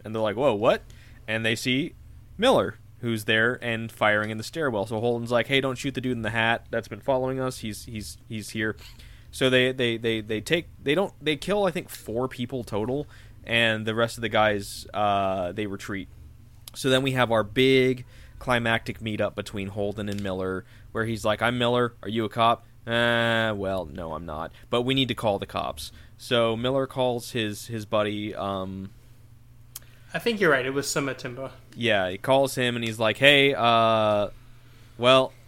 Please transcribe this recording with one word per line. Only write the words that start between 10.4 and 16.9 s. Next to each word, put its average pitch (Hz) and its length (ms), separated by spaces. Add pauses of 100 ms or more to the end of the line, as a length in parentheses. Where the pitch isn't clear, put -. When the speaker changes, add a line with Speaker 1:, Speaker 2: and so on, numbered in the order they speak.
Speaker 1:
take, 165 280 (120)
they 143 140
don't, 190 180 (100)
they 151 120
kill, 202 320
I 175 40
think, 160 160
four 120 400
people 123 360
total, 113 420 (380)
and 113 420
the 110 80
rest 113 240
of 117 40
the 113 80
guys, 107 640
uh, 98 600
they 107 160
retreat. 98 400 (680)
So - 160
then 131 140